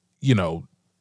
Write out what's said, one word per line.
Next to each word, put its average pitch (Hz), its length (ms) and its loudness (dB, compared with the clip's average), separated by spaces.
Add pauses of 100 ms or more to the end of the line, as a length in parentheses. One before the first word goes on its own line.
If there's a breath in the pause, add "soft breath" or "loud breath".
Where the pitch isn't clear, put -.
(200)
you 135 140 2
know, 82 320 -2 (340)